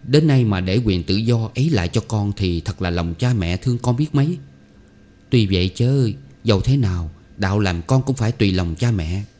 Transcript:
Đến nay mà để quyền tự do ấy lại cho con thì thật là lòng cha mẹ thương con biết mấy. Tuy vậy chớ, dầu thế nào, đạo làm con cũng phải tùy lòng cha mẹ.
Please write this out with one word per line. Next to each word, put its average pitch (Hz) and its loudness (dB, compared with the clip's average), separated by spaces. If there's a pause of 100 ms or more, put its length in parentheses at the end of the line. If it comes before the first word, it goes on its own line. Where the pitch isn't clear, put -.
Đến 151 2
nay 131 4
mà 101 0
để 92 0
quyền 90 0
tự 92 0
do 113 0
ấy 147 0
lại 90 0
cho 110 0
con 101 -2
thì 87 -2
thật - -8
là 87 -2
lòng 85 -2
cha 123 -2
mẹ 92 -2
thương 120 -2
con 123 -2
biết 151 -4
mấy. 147 0 (920)
Tuy 113 4
vậy 92 2
chớ, 123 0 (360)
dầu 104 4
thế 131 2
nào, 90 0 (260)
đạo 98 0
làm 90 0
con 131 2
cũng 135 -2
phải 113 -2
tùy 98 2
lòng 87 0
cha 120 0
mẹ. 92 -2 (180)